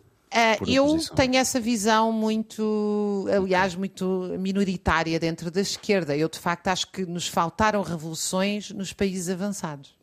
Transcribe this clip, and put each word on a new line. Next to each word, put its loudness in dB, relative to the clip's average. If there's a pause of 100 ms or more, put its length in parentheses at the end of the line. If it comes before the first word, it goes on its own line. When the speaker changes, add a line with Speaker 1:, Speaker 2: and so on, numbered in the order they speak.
(300)
Speaker 1:
Ah, 4
Speaker 2:
Por -4
Speaker 1:
eu 4
Speaker 2:
oposição. 0
Speaker 1:
tenho 2
essa 2
visão 2
muito, 0
aliás, 2
Speaker 2:
Ok. -8
Speaker 1:
muito -4
minoritária 0
dentro -2
da 0
esquerda. 0
Eu, 2
de -8
facto, -2
acho -2
que -6
nos -6
faltaram 2
revoluções -4
nos -8
países -2
avançados. -6